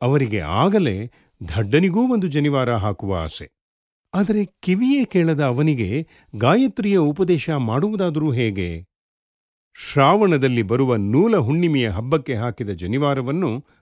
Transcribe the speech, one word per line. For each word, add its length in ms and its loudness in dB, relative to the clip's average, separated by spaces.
ಅವರಿಗೆ 380 0
ಆಗಲೇ 680 0
ದಡ್ಡನಿಗೂ 640 2
ಒಂದು 140 0
ಜನಿವಾರ 500 0
ಹಾಕುವ 460 -4
ಆಸೆ. 320 -12
ಆದರೆ 300 0
ಕಿವಿಯೇ 600 0
ಕೇಳದ 380 0
ಅವನಿಗೆ 640 0
ಗಾಯತ್ರಿಯ 600 2
ಉಪದೇಶ 520 0
ಮಾಡುವುದಾದರೂ 840 -2
ಹೇಗೆ? 520 -4
ಶ್ರಾವಣದಲ್ಲಿ 880 2
ಬರುವ 340 0
ನೂಲ 400 2
ಹುಣ್ಣಿಮೆಯ 520 0
ಹಬ್ಬಕ್ಕೆ 460 -4
ಹಾಕಿದ 360 -6
ಜನಿವಾರವನ್ನು 960 -4